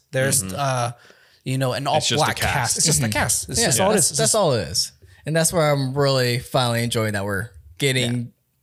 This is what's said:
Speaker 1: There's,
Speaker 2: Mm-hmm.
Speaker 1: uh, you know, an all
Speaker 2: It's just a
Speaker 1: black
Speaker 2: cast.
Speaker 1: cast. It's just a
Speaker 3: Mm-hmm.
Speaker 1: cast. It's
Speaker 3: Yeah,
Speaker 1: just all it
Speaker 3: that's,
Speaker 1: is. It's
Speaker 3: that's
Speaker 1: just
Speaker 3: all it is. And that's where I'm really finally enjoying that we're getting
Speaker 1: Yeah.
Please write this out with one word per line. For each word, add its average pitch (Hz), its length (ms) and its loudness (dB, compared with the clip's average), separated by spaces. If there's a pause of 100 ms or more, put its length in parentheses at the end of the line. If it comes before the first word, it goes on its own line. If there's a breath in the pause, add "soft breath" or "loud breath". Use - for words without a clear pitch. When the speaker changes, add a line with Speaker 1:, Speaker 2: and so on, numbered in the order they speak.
(120)
Speaker 1:
There's, 135 320 0
Speaker 2:
Mm-hmm. 92 140 -8
Speaker 1:
uh, 127 340 -2 (540 loud breath)
you 131 120 -2
know, 131 160 0
an 135 140 -6
all 147 100 2
Speaker 2:
It's 147 100 0
just - 140 2
a 147 40 4
Speaker 1:
black 127 120 0
Speaker 2:
cast. 101 160 0
Speaker 1:
cast. 123 240 0
It's - 80 0
just 151 140 2
a 139 40 0
Speaker 3:
Mm-hmm. 110 80 0
Speaker 1:
cast. - 380 -2
It's 139 100 -4
Speaker 3:
Yeah, 233 80 2
Speaker 1:
just 135 120 2
all 190 120 4
it - 40 4
Speaker 3:
that's, 196 120 2
Speaker 1:
is. - 40 -4
It's 151 80 -6
Speaker 3:
that's 226 140 2
Speaker 1:
just - 20 2
Speaker 3:
all 180 180 2
it 98 140 -2
is. - 240 -4 (340 soft breath)
And 156 100 -4
that's 160 180 2
where 156 180 4
I'm 135 260 0
really 131 420 2
finally 120 440 0
enjoying 113 300 -2
that 101 120 -4
we're 101 240 -4 (280)
getting 127 380 0
Speaker 1:
Yeah. 120 80 -4 (400)